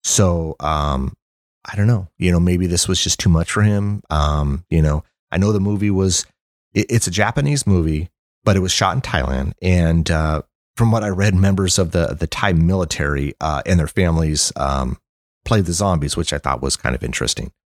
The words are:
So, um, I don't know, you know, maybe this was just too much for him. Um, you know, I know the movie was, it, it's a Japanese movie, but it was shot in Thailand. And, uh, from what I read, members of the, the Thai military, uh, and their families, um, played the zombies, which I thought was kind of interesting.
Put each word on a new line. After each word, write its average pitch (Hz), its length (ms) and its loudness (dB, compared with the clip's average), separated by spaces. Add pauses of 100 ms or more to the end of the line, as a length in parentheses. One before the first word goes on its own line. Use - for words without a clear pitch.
So, 85 560 2
um, 73 580 -2 (480)
I - 120 -12
don't 101 100 2
know, 107 220 0 (100)
you 90 140 2
know, 87 80 4
maybe 90 260 2
this 85 220 -2
was 92 140 0
just - 180 -4
too - 100 2
much 82 220 2
for 107 100 0
him. 104 480 0
Um, 73 580 0
you 82 140 2
know, 76 220 0 (260)
I - 80 -2
know 101 140 2
the 104 80 0
movie 104 300 0
was, 95 360 0 (460)
it, 107 160 0
it's 120 180 -2
a 95 60 -6
Japanese 135 560 0
movie, 80 420 0 (340)
but 101 120 4
it 95 40 2
was 92 120 -2
shot 92 220 0
in 135 60 -2
Thailand. 67 520 -2 (100)
And, 85 480 2
uh, 78 320 0 (340)
from 117 140 2
what 110 140 0
I 104 60 -2
read, 98 260 2
members 98 420 2
of 85 140 0
the, 82 260 0
the 80 80 -2
Thai - 260 -2
military, 80 880 0
uh, 73 240 -2
and 92 140 2
their 76 80 2
families, 82 720 0
um, 69 420 -2 (460)
played 104 220 2
the 85 60 -4
zombies, 85 440 0
which 85 160 -4
I 73 60 -4
thought 65 240 -4
was 67 140 -2
kind 62 200 -4
of - 80 -6
interesting. - 480 -6 (140)